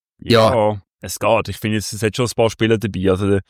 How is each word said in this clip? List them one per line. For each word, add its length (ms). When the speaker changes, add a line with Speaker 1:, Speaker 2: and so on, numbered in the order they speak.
Speaker 1:
ja. 380
Speaker 2:
Ja, 260
es 180
geht. 300
Ich 80
finde, 220
es, 120
es 100
hat 140
schon 120
ein 60
paar 160
Spieler 280
dabei. 320
Also 200
der, 200